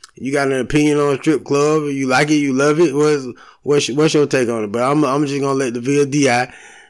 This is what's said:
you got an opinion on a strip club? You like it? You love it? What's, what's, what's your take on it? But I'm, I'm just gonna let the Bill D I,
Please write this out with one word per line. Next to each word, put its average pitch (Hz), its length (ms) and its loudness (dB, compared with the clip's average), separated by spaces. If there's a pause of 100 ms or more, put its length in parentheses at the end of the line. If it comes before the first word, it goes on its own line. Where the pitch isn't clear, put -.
(160)
you 127 160 -8
got 139 200 -2
an 131 80 -2
opinion 147 380 2
on 143 160 0
a 131 40 -4
strip 143 260 0
club? 147 400 0
You 139 240 -4
like 147 220 2
it? 156 60 2
You 143 160 0
love 147 280 2
it? 151 140 2
What's, 147 320 0 (360)
what's, 143 280 0
what's 151 240 2
your 147 120 4
take 131 220 0
on 113 160 -4
it? 101 80 -6
But 117 100 -2
I'm, 143 220 2
I'm 143 220 0
just 139 140 -4
gonna 139 180 -2
let 127 160 -4
the 123 60 -8
Bill 143 260 0
D 135 240 0
I, 123 220 -2 (380)